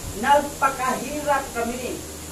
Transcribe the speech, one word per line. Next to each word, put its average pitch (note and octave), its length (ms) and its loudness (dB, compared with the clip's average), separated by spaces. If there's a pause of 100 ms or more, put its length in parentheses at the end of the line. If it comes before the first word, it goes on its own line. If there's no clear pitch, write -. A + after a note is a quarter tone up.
(180)
Nagpakahirap C4+ 1300 2 (100)
kami A#3 480 -4 (300)